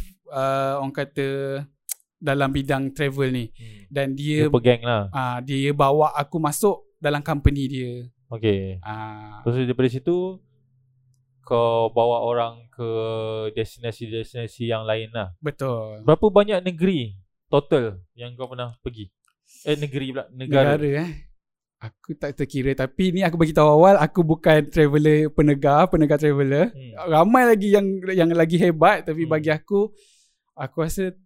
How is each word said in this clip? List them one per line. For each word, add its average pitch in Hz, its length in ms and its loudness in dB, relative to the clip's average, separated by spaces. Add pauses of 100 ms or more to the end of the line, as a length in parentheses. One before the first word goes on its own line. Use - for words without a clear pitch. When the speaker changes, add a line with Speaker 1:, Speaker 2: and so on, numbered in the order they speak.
(280)
Speaker 1:
ah, 135 480 -2
orang 135 160 -6
kata 139 340 -6 (880)
dalam 139 380 -2
bidang 135 400 -4
travel 139 400 -2
ni. 123 160 -6
Speaker 2:
Hmm. 110 400 -20
Speaker 1:
Dan 139 240 -4
dia, 151 320 0
Speaker 2:
Dia 147 80 2
pegang 120 300 4
lah. 117 280 0
Speaker 1:
ah, 123 300 -4
dia 139 320 -2
bawa 147 400 2
aku 147 240 -6
masuk 160 480 -2 (120)
dalam 147 240 -2
company 143 460 0
dia. 127 240 -8 (380)
Speaker 2:
Okey. 98 520 -4
Speaker 1:
Ah. 107 600 -14
Speaker 2:
Lepas 120 120 -2
tu 127 120 -2
daripada 123 240 0
situ 131 280 -4 (1200)
kau 117 480 0
bawa 117 340 0
orang 117 460 -6
ke 117 200 -10 (680)
destinasi-destinasi 113 1120 -10
yang 110 160 -6
lain 110 260 -4
lah. 104 280 -10
Speaker 1:
Betul. 113 680 -8
Speaker 2:
Berapa 165 240 2
banyak 202 340 2
negeri 165 540 -4 (300)
total 117 680 -2
yang 120 220 -18
kau 123 120 -12
pernah 123 320 -12
pergi? 110 300 -14 (560)
Eh, 151 100 -2
negeri 143 360 -6
pula, 131 200 -10
negara. 139 460 0
Speaker 1:
Negara, 147 120 -2 (120)
eh. 170 100 -8 (720)
Aku - 320 -18
tak 143 220 -8
terkira, 135 400 -4
tapi 156 360 -2
ni 180 120 -2
aku 170 140 -2
bagi 156 180 2
tahu 151 100 6
awal, 165 320 8
aku 160 260 2
bukan 156 440 4
traveller 151 640 4
penegar, 147 580 4
penegar 156 300 2
traveller. 143 500 2
Speaker 2:
Hmm. 131 240 -16 (160)
Speaker 1:
Ramai 214 380 4
lagi 208 240 4
yang, 202 160 4 (180)
yang 185 260 2
lagi 165 280 2
hebat, 170 480 2
tapi 165 180 -4
Speaker 2:
Hmm. 156 60 -6
Speaker 1:
bagi 156 180 0
aku, 196 380 -2 (640)
aku - 280 -12
rasa 185 340 -4 (120)